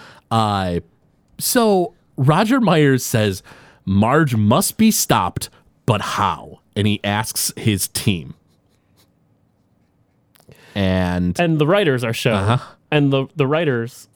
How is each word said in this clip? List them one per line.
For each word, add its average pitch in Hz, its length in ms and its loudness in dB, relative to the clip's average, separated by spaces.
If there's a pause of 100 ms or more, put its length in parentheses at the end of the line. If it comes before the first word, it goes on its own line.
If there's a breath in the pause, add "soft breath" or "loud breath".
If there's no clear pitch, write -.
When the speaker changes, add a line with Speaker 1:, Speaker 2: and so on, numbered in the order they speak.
(320 loud breath)
Speaker 1:
Uh, 98 480 0 (600)
so 208 540 0 (240)
Roger 190 420 2
Myers 151 460 4
says, 107 380 -2 (420 loud breath)
"Marge 120 500 2
must 113 420 2
be 220 120 4
stopped, - 600 -2 (360 soft breath)
but 104 160 0
how?" 82 600 -6 (140)
And 104 120 0
he 104 160 0
asks 104 540 -4
his 104 300 -2
team. 80 460 -4 (2500 soft breath)
And 90 640 0
Speaker 2:
And 165 200 0
the 147 80 2
writers 156 360 2
are 123 100 -2
shown. 120 220 -2
Speaker 1:
Uh-huh. 101 380 -2 (180)
Speaker 2:
And 147 200 2
the, 135 240 -2
the 139 120 0
writers 135 680 -2